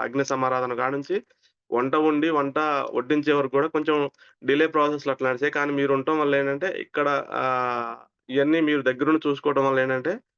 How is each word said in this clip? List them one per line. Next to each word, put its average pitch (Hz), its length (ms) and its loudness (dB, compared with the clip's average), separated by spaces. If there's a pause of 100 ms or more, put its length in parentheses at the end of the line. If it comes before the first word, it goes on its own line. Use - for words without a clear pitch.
అగ్ని 123 260 -2
సమారాధన 127 480 -2
కాడ 127 180 -2
నుంచి 143 240 -4 (540)
వంట 127 280 0
వండి, 156 320 2
వంట 139 280 0 (340)
వడ్డించే 147 400 0
వరకు 139 220 0
కూడా 147 140 2
కొంచెం 156 280 0 (460)
డిలే 143 260 2
ప్రాసెస్‌లు 147 440 0
అట్లా 131 140 -2
నడిచాయి. 127 260 0
కానీ 147 220 -2
మీరు 139 180 2
ఉండటం 139 260 0
వల్ల 143 180 2
ఏంటంటే 139 320 0 (120)
ఇక్కడ - 260 -2 (300)
ఆహ్, 123 600 -2 (320)
ఇయన్నీ 143 340 2
మీరు 147 200 0
దగ్గరుండి 139 400 0
చూసుకోవడం 139 420 0
వల్ల 135 160 2
ఏంటంటే 131 340 -2 (240)